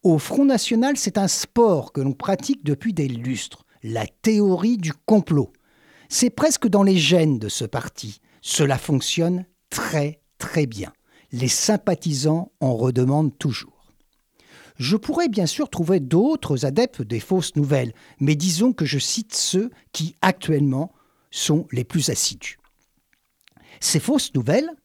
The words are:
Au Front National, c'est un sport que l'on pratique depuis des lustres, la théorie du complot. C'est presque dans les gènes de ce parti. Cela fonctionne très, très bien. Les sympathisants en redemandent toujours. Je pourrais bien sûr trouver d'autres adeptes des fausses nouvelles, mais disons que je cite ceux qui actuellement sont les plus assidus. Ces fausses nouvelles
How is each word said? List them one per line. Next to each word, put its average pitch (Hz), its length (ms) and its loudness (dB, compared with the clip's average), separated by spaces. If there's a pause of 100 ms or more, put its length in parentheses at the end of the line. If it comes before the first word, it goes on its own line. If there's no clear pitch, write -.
Au 165 140 6
Front 277 260 0
National, 262 520 2
c'est - 220 -4
un 196 100 0
sport 196 640 0
que 143 80 -4
l'on 135 120 0
pratique 185 520 -4
depuis 147 300 -2
des 147 140 -2
lustres, 123 580 -8 (160)
la 113 240 -6
théorie 208 720 2
du 160 140 -2
complot. 170 600 2 (560)
C'est - 220 2
presque - 380 0
dans 196 160 4
les 190 120 6
gènes 156 420 4
de 107 100 -6
ce - 160 -6
parti. - 560 -10 (200)
Cela 139 380 0
fonctionne 165 680 0 (260)
très, 151 520 -4 (160)
très - 280 -2
bien. 101 260 -10 (400)
Les 123 160 -2
sympathisants 160 1120 0
en 127 160 0
redemandent 127 600 0
toujours. - 560 -8 (840)
Je 139 180 0
pourrais 311 320 -2
bien 196 180 0
sûr 294 220 -4
trouver 175 300 0
d'autres 160 680 0
adeptes 143 380 -2
des 113 160 -6
fausses - 380 -2
nouvelles, 135 360 0 (280)
mais 147 160 2
disons 180 360 0
que - 120 -2
je 139 160 -2
cite - 340 -6
ceux 208 360 -2 (220)
qui 160 300 -6
actuellement 151 680 0 (400)
sont - 400 -2
les 123 100 -2
plus - 280 -4
assidus. - 480 -6 (1200)
Ces - 180 0
fausses - 360 0
nouvelles 165 360 0 (140)